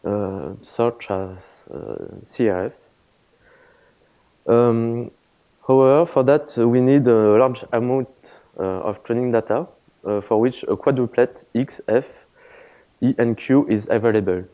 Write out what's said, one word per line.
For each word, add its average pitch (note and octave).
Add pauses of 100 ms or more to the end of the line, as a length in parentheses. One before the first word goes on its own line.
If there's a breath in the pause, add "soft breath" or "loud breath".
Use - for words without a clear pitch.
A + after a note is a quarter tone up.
uh, F#2+ (120)
such -
as, F#2+ (360)
uh, - (180)
C A#2
R F#2
F. - (1700 soft breath)
Um, A#2 (560)
however, C3+
for C#3
that, D3
uh, A#2
we B2+
need C3
a G#2+
large C3
amount, B2 (480 soft breath)
uh, F#2+
of -
training A#2+
data, A#2 (380)
uh, G2+
for G#2+
which B2
a -
quadruplet B2+ (100)
X, -
F, A#2+ (920 soft breath)
E, B2
and A#2
Q C#3
is G#2+
available. G2+